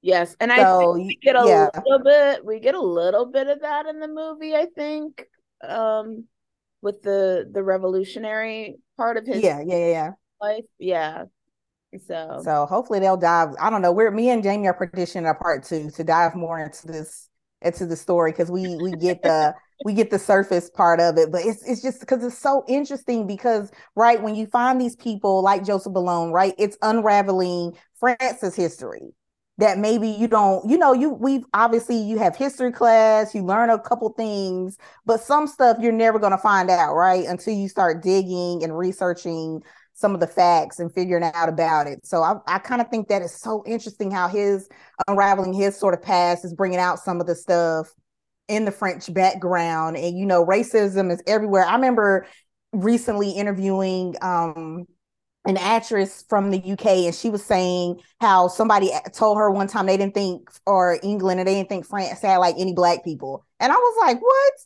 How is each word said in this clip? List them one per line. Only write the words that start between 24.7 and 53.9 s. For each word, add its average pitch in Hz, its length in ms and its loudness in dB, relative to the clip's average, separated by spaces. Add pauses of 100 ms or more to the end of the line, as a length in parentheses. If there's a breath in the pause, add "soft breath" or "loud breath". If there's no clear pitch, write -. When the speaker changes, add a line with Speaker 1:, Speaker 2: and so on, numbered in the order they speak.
Speaker 2:
these 240 160 -4
people 202 480 0
like 196 220 2
Joseph 196 280 -4
Boulogne, 175 380 -2
right, 185 260 2
it's 202 240 -2
unraveling 190 960 0 (220 soft breath)
France's 247 560 -2
history - 580 -8 (440)
that 202 200 2
maybe 214 300 0
you 214 200 -2
don't, 208 400 2
you 269 100 4
know, 294 160 6
you, 262 160 2
we've, 262 340 -2 (100)
obviously 233 440 2
you 220 200 -4
have 202 180 2
history 262 360 -2
class, 220 640 4
you 202 80 -4
learn 214 260 2
a 226 80 4
couple 226 360 -2
things, 196 640 -6 (280 loud breath)
but 226 140 2
some 294 260 0
stuff 254 340 4
you're 233 120 2
never 226 280 2
gonna 196 180 2
find 190 340 2
out, 156 240 2
right, 185 300 4
until 180 280 -6
you 196 140 -4
start 170 340 0
digging 180 640 -2
and 160 120 -6
researching 170 840 -6 (320 soft breath)
some 202 220 -2
of 175 40 -8
the 170 60 2
facts 175 540 2
and 170 140 -6
figuring 180 300 -2
out 165 260 -2
about 160 360 0
it. 143 200 -12
So 165 180 -2
I, 165 140 0 (100)
I 180 100 -2
kinda 240 280 -4
think 226 240 -6
that 202 120 0
it's 175 180 -12
so 220 280 -6
interesting 214 420 -8
how 185 200 -2
his 202 380 -2 (400 soft breath)
unraveling 196 460 2
his 196 240 0
sort 196 160 2
of 175 80 -4
past 175 420 0
is 170 120 -12
bringing 180 240 -2
out 180 180 0
some 180 240 -6
of 170 60 -4
the 170 80 -2
stuff 165 520 0 (600)
in 214 180 -2
the 202 60 -2
French 185 420 -8
background. 170 840 0
And, 175 200 -6
you 190 80 -4
know, 180 180 4
racism 196 680 2
is 170 160 -4
everywhere. 202 380 2
I 180 100 0
remember 220 500 2 (460 loud breath)
recently 208 600 -2
interviewing, 190 920 -2